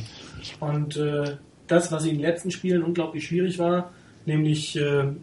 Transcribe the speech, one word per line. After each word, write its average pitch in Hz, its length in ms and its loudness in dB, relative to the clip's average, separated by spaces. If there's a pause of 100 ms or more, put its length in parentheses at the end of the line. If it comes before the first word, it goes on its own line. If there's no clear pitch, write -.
(600)
Und, 147 360 -2
äh, 147 400 0 (300)
das, 170 240 6
was 156 140 0
in 160 80 2
den 143 80 0
letzten 170 320 0
Spielen 180 320 0
unglaublich 160 420 -2
schwierig 175 320 0
war, 175 320 2 (340)
nämlich, 151 520 0
äh, 143 320 2 (140)